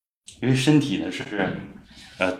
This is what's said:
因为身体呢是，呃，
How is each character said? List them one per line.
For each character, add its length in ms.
因 80
为 60
身 260
体 180
呢 140
是， 120
呃， 220